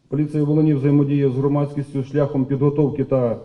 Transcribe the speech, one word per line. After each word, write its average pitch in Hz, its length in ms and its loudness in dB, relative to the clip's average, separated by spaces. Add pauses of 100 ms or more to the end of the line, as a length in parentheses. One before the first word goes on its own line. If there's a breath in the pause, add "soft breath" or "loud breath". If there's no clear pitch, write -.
поліція 147 360 -2
Волині 151 300 2
взаємодіє 143 560 2
з 123 40 -2
громадськістю 143 720 -2
шляхом 143 400 -2
підготовки 139 600 0
та 123 400 0